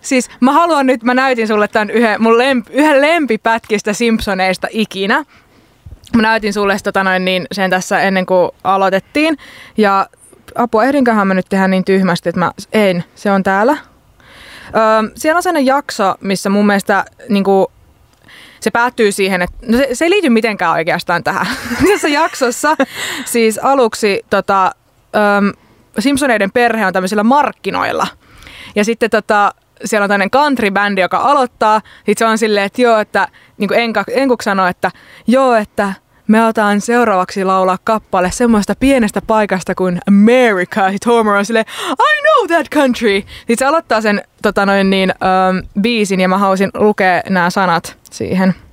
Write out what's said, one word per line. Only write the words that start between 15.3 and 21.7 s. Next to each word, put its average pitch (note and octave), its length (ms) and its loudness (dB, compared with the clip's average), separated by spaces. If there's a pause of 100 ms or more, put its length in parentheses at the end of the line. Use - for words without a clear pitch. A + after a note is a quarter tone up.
on F4+ 60 0
sellainen E4 220 0
jakso, C4 560 0
missä G3 280 -4
mun G3+ 180 2
mielestä G3+ 380 0 (240)
niinku, G3 420 2 (880)
se A3 120 -4
päättyy A#3 400 0
siihen, F#3+ 300 -2
että F3+ 140 -6 (120)
no A3+ 100 2
se, C#4 160 2
se D#4 120 -2
ei E4+ 60 2
liity F#4 180 2
mitenkään A3 420 0
oikeastaan E3 520 -2
tähän. F3+ 240 -2 (240)